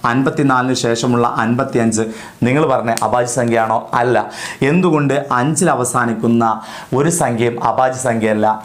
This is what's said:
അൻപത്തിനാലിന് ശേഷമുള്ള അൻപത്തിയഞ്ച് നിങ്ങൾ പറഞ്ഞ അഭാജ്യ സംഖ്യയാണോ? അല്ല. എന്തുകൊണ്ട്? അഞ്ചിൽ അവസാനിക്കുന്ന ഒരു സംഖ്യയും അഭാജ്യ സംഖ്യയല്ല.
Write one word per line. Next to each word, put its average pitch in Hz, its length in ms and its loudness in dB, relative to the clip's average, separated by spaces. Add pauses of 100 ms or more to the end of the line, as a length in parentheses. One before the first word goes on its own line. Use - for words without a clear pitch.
അൻപത്തിനാലിന് 131 680 0
ശേഷമുള്ള 120 640 0
അൻപത്തിയഞ്ച് 113 640 0 (420)
നിങ്ങൾ 135 220 2
പറഞ്ഞ 117 380 0
അഭാജ്യ 120 300 0
സംഖ്യയാണോ? 113 600 0
അല്ല. 120 360 0 (320)
എന്തുകൊണ്ട്? 147 720 2
അഞ്ചിൽ 143 380 2
അവസാനിക്കുന്ന 117 920 0 (340)
ഒരു 143 140 2
സംഖ്യയും 120 540 0
അഭാജ്യ 127 340 0
സംഖ്യയല്ല. 110 680 0